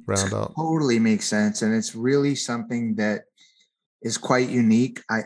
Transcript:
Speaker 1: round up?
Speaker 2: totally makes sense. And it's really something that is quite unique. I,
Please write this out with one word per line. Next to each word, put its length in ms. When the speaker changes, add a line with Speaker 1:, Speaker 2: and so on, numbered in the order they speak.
Speaker 1:
round 260
up? 220
Speaker 2:
totally 460
makes 260
sense. 360
And 120
it's 220
really 400
something 580
that 300
is 140
quite 320
unique. 600
I, 160